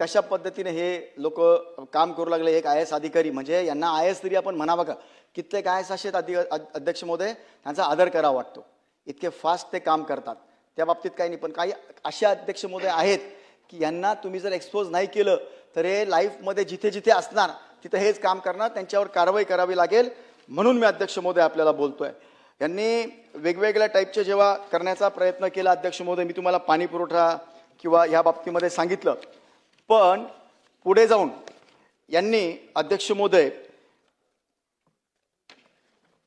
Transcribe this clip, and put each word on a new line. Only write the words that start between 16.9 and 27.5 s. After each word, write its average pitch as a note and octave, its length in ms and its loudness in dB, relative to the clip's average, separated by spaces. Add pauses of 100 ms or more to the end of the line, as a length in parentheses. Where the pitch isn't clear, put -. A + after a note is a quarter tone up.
जिथे G3+ 200 2
असणार, F#3+ 400 2 (340)
तिथं F3+ 140 -2
हेच G3+ 220 2
काम F#3 180 0
करणार, F#3+ 300 -4
त्यांच्यावर G3+ 380 -2
कारवाई F#3+ 380 2
करावी F3+ 320 0
लागेल. G3+ 340 4 (380)
म्हणून G#3+ 300 2
मी, A3+ 80 4
अध्यक्ष G3 320 -2
महोदय, F3 220 0
आपल्याला D#3+ 320 4
बोलतोय. C#3+ 380 -4 (500)
यांनी A3 640 -4 (100)
वेगवेगळ्या G3 520 0
टाईपचे G3 380 0
जेव्हा G3+ 300 4
करण्याचा F#3 540 -2
प्रयत्न F#3 400 0
केला, F#3 220 0
अध्यक्ष F3+ 320 -2
महोदय, F3+ 220 -2
मी E3+ 80 -6
तुम्हाला F3+ 260 0
पाणी E3+ 280 0
पुरवठा E3+ 500 0 (440)